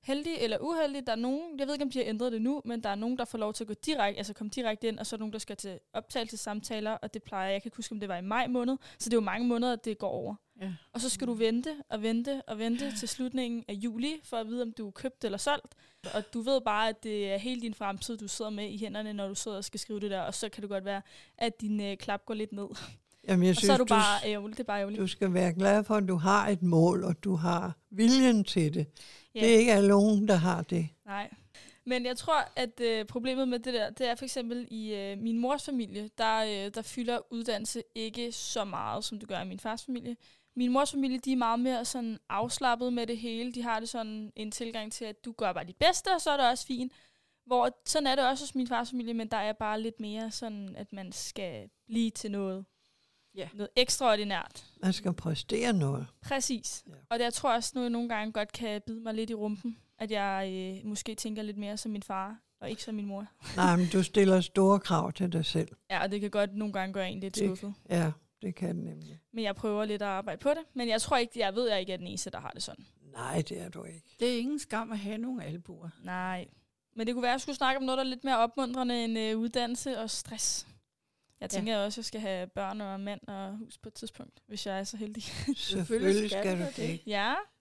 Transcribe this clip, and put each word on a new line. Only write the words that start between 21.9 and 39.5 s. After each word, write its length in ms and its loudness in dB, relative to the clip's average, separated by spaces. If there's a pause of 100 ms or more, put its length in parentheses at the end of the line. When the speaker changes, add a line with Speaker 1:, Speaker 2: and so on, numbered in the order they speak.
Speaker 1:
klap 280 -4
går 80 -6
lidt 180 -4
ned. 160 -8 (600)
Speaker 3:
Jamen, 160 8
jeg 80 8
Speaker 1:
Og 40 8
så 40 2
er 60 2
Speaker 3:
synes, 120 10
Speaker 1:
du 60 6
Speaker 3:
du 60 4
Speaker 1:
bare 320 8
Speaker 3:
s-, 40 -4
Speaker 1:
ærgerlig. 320 -4
Det 60 -4
er 40 -6
bare 120 0
ærgerligt. 220 -2
Speaker 3:
du 60 2
skal 260 0
være 200 4
glad 300 6
for, 120 2
at 120 4
du 80 2
har 320 4
et 140 2
mål, 420 8
og 200 0
du 120 2
har 420 0 (120)
viljen 540 8
til 300 2
det. 140 0 (480)
Speaker 1:
Ja. 40 -6
Speaker 3:
Det 160 8
er 40 12
ikke 140 8
alle 220 10
unge, 320 8
der 80 10
har 260 4
det. 280 0 (160)
Speaker 1:
Nej. 240 -8 (560)
Men 200 0
jeg 120 -2
tror, 380 2
at, 260 -2
øh, 240 2
problemet 420 0
med 120 0
det 140 -4
der, 160 0
det 200 -2
er 60 0
for 100 -10
eksempel 460 -4
i, 220 -6
øh, 240 -6
min 220 0
mors 260 2
familie, 520 -4
der, 200 4 (280)
øh, 100 -6
der 60 -4
fylder 380 -2 (140)
uddannelse 500 -4 (120)
ikke 360 -4
så 340 -4
meget, 380 -4
som 160 -6
det 100 -14
gør 120 -4
i 40 -6
min 140 -8